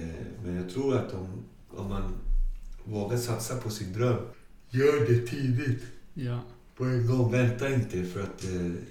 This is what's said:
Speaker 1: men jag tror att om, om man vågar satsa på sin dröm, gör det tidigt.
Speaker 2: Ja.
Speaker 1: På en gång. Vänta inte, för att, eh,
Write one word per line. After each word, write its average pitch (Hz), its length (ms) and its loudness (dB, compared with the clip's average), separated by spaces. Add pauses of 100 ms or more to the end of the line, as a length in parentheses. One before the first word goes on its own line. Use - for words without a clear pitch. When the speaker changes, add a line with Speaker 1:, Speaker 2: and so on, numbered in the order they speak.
(440)
Speaker 1:
men 90 120 -4
jag 90 140 -4
tror 135 280 0
att - 160 -2
om, 92 140 -6 (420)
om 98 200 -8
man 98 140 -2 (800)
vågar 107 340 -2
satsa 117 380 -2
på 117 140 -4
sin 92 240 -6
dröm, 117 240 2 (520)
gör 135 400 6
det 117 180 8
tidigt. 131 560 0 (300)
Speaker 2:
Ja. 123 260 -4 (380)
Speaker 1:
På 127 80 -2
en 123 220 2
gång. 120 240 4
Vänta 127 420 4
inte, 95 300 0
för 90 200 -6
att, - 200 -8
eh, 90 280 -2 (200)